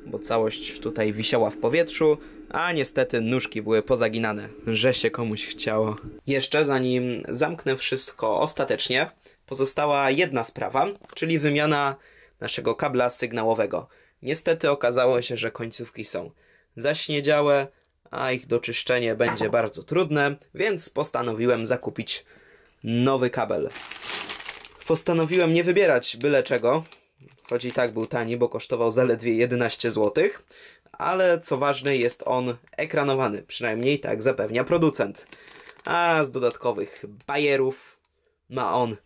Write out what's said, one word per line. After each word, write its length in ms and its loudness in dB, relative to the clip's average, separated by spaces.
bo 140 -8
całość 600 -2
tutaj 340 -2
wisiała 360 2
w 80 -8
powietrzu, 600 2
a 220 -2
niestety 500 0
nóżki 400 -2
były 200 2
pozaginane, 680 0
że 260 2
się 180 2
komuś 360 -4
chciało. 480 -2
Jeszcze 380 2
zanim 640 0
zamknę 480 -2
wszystko 640 -2
ostatecznie, 720 0
pozostała 680 0
jedna 320 0
sprawa, 440 -2
czyli 240 -2
wymiana 560 2
naszego 360 -2
kabla 340 0
sygnałowego. 760 0
Niestety 480 0
okazało 520 2
się, 160 -4
że 140 -4
końcówki 540 -10
są 260 -6
zaśniedziałe, 920 2
a 200 -4
ich 160 -4
doczyszczenie 680 0
będzie 340 0
bardzo 340 0
trudne, 520 0
więc 340 -2
postanowiłem 760 0
zakupić 600 -6
nowy 460 2
kabel. 400 -2
Postanowiłem 680 2
nie 100 4
wybierać 540 4
byle 260 2
czego, 400 2
choć 160 -2
i 60 -4
tak 220 0
był 120 -2
tani, 320 -4
bo 120 2
kosztował 420 0
zaledwie 440 2
jedenaście 560 0
złotych, 520 2
ale 500 2
co 160 -2
ważne, 400 0
jest 280 0
on 320 0
ekranowany, 640 0
przynajmniej 560 -2
tak 240 -4
zapewnia 400 0
producent. 640 0
A 380 2
z 80 -4
dodatkowych 720 -2
bajerów 680 0
ma 240 -2
on 220 2